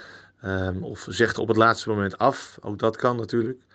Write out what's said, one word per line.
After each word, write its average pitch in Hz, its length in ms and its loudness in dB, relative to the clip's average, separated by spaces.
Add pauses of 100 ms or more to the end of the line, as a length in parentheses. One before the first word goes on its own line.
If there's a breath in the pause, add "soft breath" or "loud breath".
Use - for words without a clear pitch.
(400 loud breath)
Ehm, 92 420 -2
of - 260 -10
zegden 107 340 2
op 110 60 -4
het 110 80 4
laatste 113 320 4
moment 101 300 -2
af. - 420 0
Ook 104 180 -8
dat 113 180 0
kan 123 200 0
natuurlijk. 117 480 -4 (100)